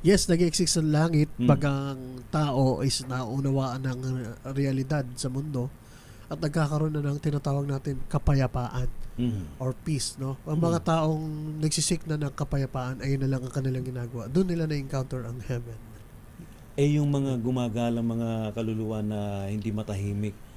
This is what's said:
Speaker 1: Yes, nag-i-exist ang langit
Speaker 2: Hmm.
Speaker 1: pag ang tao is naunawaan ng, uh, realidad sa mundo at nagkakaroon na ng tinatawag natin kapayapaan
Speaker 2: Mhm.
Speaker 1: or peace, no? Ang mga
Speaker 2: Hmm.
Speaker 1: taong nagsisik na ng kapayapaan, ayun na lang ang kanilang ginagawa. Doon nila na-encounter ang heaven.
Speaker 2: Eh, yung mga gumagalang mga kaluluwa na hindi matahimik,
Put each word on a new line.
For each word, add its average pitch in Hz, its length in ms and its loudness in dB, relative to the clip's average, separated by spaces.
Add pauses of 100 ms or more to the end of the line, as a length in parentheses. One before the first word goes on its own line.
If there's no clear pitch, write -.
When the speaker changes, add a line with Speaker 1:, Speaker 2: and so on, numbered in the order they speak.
Speaker 1:
Yes, 185 260 6
nag-i-exist 170 540 4
ang 156 100 2
langit 156 420 6
Speaker 2:
Hmm. 120 120 0
Speaker 1:
pag 143 180 8
ang 139 380 -2 (260)
tao 135 540 2
is 131 240 0
naunawaan 131 800 -2
ng, 127 160 -2
uh, 127 500 -6
realidad 135 640 0
sa - 160 -4
mundo 135 400 -2 (560)
at 151 140 -8
nagkakaroon 156 520 2
na 147 140 -2
ng 143 160 0
tinatawag 143 480 0
natin 139 400 -2
kapayapaan 131 800 2 (260)
Speaker 2:
Mhm. 104 460 -2
Speaker 1:
or 131 160 -2
peace, - 400 -2
no? 131 280 -6
Ang 156 140 0
mga 170 220 4
Speaker 2:
Hmm. - 80 -2
Speaker 1:
taong 156 360 2 (360)
nagsisik 156 480 0
na 156 80 0
ng 143 160 -2
kapayapaan, 131 680 -2
ayun 135 200 0
na 135 80 2
lang 131 160 0
ang 127 80 -8
kanilang 131 320 -2
ginagawa. 123 420 -6
Doon 175 220 2
nila 170 160 0
na-encounter 139 580 -2
ang 117 200 -8
heaven. 117 340 -4 (1000)
Speaker 2:
Eh, 147 220 4
yung 147 140 4
mga 139 260 2
gumagalang 120 680 0
mga 117 220 0 (240)
kaluluwa 110 520 -2
na 104 160 -2 (240)
hindi 104 240 -4
matahimik, 104 640 -2 (240)